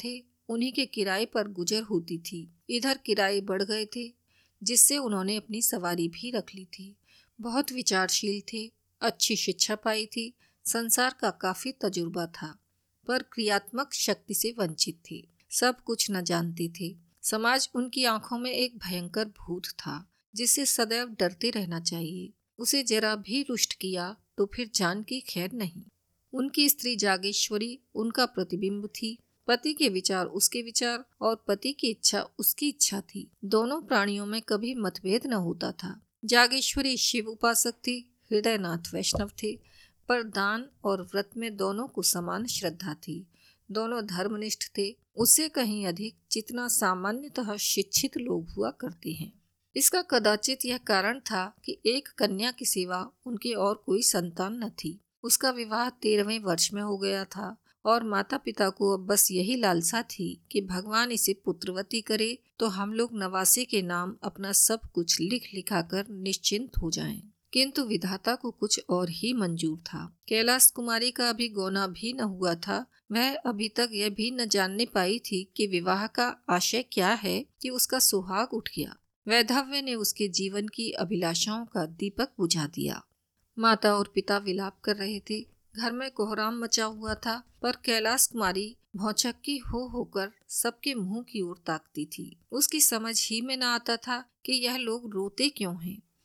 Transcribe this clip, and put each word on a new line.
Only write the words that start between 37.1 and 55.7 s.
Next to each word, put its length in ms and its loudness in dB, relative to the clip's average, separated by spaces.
उपासक 440 2
थी, 420 -6
हृदयनाथ 640 0
वैष्णव 360 -2
थे, 340 -8
पर 140 2
दान 460 -2
और 180 2
व्रत 340 -4
में 200 -6
दोनों 320 -2
को 140 -4
समान 440 0
श्रद्धा 480 -4
थी। 320 -10
दोनों 360 -2
धर्मनिष्ठ 720 -4
थे, 180 -4
उससे 320 6
कहीं 380 0
अधिक, 280 -4
जितना 360 -4
सामान्यतः 880 0
शिक्षित 600 0
लोग 340 -2
हुआ 200 -2
करते 420 -10
हैं। 200 -10
इसका 260 4
कदाचित 600 2
यह 140 -2
कारण 420 0
था 440 -4
कि 220 -8
एक 220 0
कन्या 420 0
के 140 -10
सिवा 480 -2
उनके 260 -4
और 340 0
कोई 160 4
संतान 600 0
न 40 -6
थी। 320 -10
उसका 280 2
विवाह 400 -2